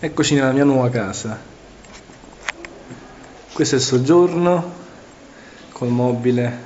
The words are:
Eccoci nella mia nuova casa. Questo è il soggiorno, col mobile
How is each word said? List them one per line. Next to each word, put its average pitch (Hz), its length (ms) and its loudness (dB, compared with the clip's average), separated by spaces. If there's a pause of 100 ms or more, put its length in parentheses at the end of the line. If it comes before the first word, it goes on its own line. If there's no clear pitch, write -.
Eccoci 147 340 -2
nella 135 180 2
mia 139 120 2
nuova 135 260 2
casa. 110 460 -6 (2250)
Questo 143 220 0
è 131 40 4
il 123 60 0
soggiorno, 175 880 2 (1000)
col 123 160 -6
mobile 123 760 0